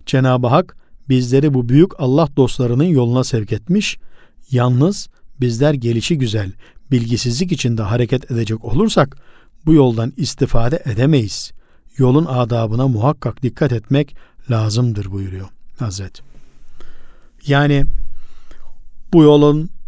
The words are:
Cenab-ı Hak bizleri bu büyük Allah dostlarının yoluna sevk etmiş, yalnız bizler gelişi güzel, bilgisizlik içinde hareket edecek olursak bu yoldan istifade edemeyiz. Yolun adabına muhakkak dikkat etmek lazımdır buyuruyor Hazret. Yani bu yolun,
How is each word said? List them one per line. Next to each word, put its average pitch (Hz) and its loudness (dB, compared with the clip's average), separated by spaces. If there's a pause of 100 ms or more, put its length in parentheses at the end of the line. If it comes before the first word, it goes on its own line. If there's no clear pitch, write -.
Cenab-ı 127 2
Hak 160 0 (320)
bizleri 131 2
bu 123 0
büyük 151 6
Allah 143 2 (100)
dostlarının 123 0
yoluna 127 2
sevk 110 -4
etmiş, 175 -4 (540)
yalnız 127 0 (320)
bizler 127 0
gelişi 117 -2
güzel, 104 -4 (400)
bilgisizlik 123 0
içinde 117 -2
hareket 120 -2
edecek 113 -4
olursak 185 0 (480)
bu 156 4
yoldan 127 2
istifade 135 2
edemeyiz. 123 0 (460)
Yolun 131 4
adabına 120 -2
muhakkak 120 -2
dikkat 127 -2
etmek 131 -2 (360)
lazımdır 110 -2
buyuruyor 95 -10 (320)
Hazret. 98 -10 (1300)
Yani 143 2 (1300)
bu 165 8
yolun, 147 4 (180)